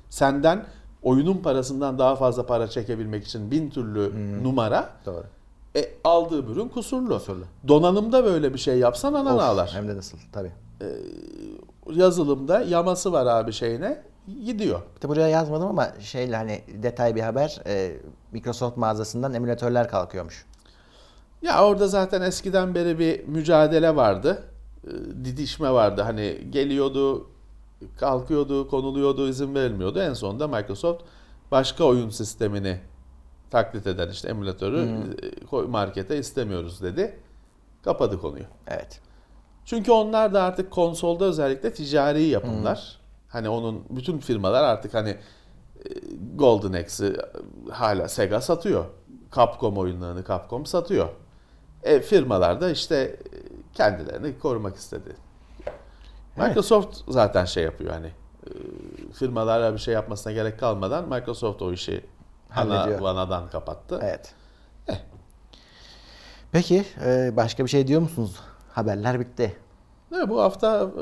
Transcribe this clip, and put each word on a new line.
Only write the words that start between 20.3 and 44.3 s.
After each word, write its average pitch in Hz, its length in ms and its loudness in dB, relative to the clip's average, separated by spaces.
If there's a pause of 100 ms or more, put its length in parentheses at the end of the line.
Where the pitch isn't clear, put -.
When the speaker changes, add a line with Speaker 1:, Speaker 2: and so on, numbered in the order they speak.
Speaker 1:
Ya 254 240 4
orada 202 220 4
zaten 190 340 0
eskiden 185 540 0
beri 170 240 0
bir 165 280 0
mücadele 156 680 4
vardı. 117 480 2 (400)
E, - 80 -12 (340)
didişme 135 460 -4
vardı. 104 300 4
Hani 107 480 -4
geliyordu, 139 760 0 (720)
kalkıyordu, 139 680 0
konuluyordu, 135 600 0
izin 135 260 -4
verilmiyordu. 110 460 -2
En 160 120 -2
sonunda 107 340 -4
Microsoft 139 560 -4 (480)
başka 135 320 2
oyun 123 260 6
sistemini 101 720 -4 (720)
taklit 113 360 0
eden 90 220 -2
işte 95 200 -10
emülatörü, 98 540 -2
Speaker 2:
Hmm. - 280 -4
Speaker 1:
e, - 340 -10
koy-, 127 220 -4
markete 101 500 -2
istemiyoruz 95 640 -6
dedi. 131 380 -4 (640)
Kapadı - 380 0
konuyu. 73 220 -8 (240)
Speaker 2:
Evet. - 340 -10 (640)
Speaker 1:
Çünkü 233 260 2
onlar 220 420 4
da 196 100 4
artık 185 280 -2
konsolda 170 540 2
özellikle 147 480 0
ticari 147 500 2
yapımlar. 120 540 0
Speaker 2:
Hmm. - 220 -16 (300)
Speaker 1:
Hani 113 200 -6
onun 113 400 -4
bütün 131 300 -6
firmalar 117 440 2